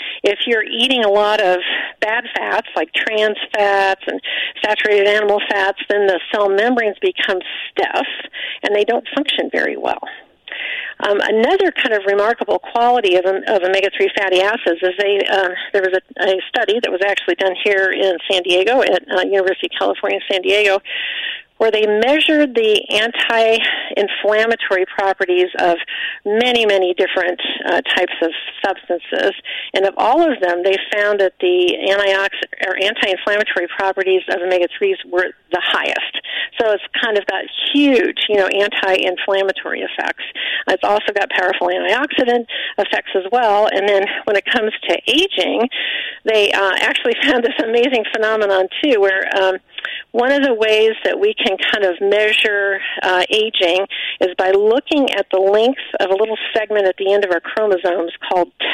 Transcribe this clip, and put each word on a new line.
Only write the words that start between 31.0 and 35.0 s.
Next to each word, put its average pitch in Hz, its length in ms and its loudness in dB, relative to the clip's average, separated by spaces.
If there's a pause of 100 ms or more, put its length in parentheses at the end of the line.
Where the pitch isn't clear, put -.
that 185 200 2
the 180 360 2 (140)
antiox-, 196 760 -2
or 185 160 -2
anti-inflammatory 208 920 0
properties 190 540 0
of 185 100 -2
omega-threes 185 640 0